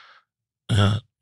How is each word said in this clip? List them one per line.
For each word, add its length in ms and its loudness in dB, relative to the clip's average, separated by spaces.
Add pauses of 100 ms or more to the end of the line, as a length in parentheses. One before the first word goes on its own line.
(640)
Ja, 360 0 (200)